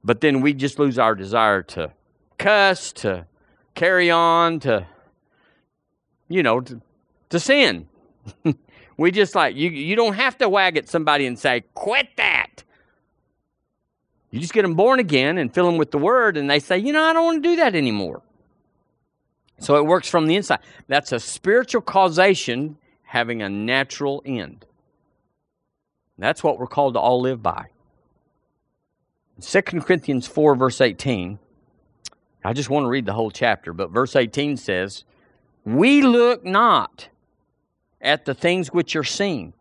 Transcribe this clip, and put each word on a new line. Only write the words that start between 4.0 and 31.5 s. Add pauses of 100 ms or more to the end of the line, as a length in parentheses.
on,
to, (1400)
you
know,
to, (480)
to
sin. (580)
<laughs> (420)
We
just
like,
you,
you
don't
have
to
wag
at
somebody
and
say, (100)
"Quit
that." (1700)
You
just
get
'em
born
again
and
fill
'em
with
the
word,
and
they
say,
"You
know,
I
don't
wanna
do
that
anymore." (1400)
So
it
works
from
the
inside. (280)
That's
a
spiritual
causation (280)
having
a
natural
end. (1500)
That's
what
we're
called
to
all
live
by. (1700)
In
Second
Corinthians
four,
verse
eighteen, (1040)